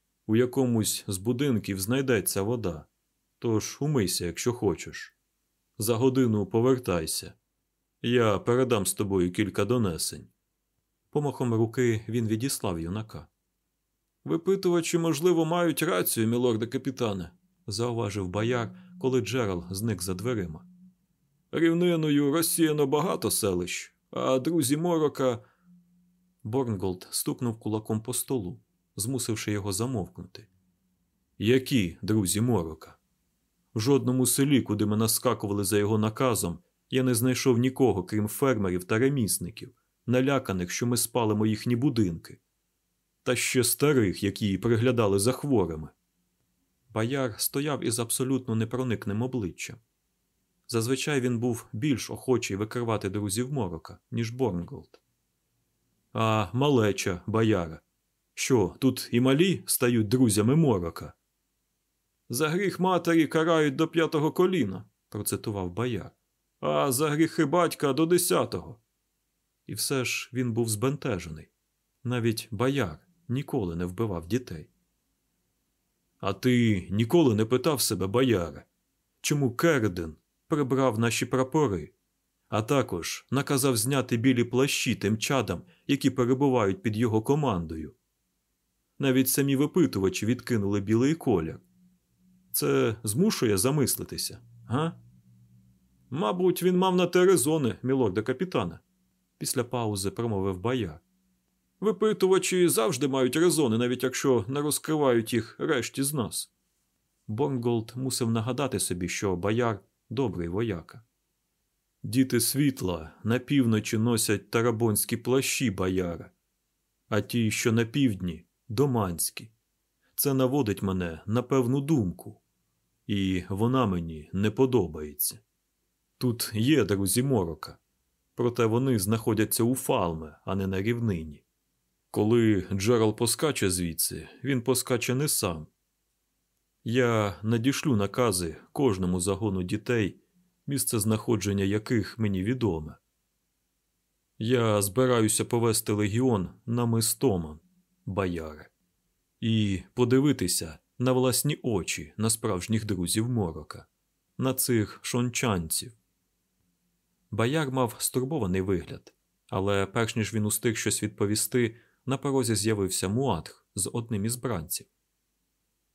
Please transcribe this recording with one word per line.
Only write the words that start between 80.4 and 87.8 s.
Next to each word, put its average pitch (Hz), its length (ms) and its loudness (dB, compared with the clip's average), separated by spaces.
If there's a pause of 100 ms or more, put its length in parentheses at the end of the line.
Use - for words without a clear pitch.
прибрав 131 520 0
наші 117 260 0
прапори, 127 680 0 (560)
а 107 120 0
також 110 680 -2
наказав 135 460 0
зняти 123 400 0
білі 120 260 4
плащі 123 520 0
тим 104 220 0
чадам, 110 440 -2 (260)
які 139 220 0
перебувають 123 720 2
під 107 160 -2
його 110 240 2
командою? 87 720 -2 (1080)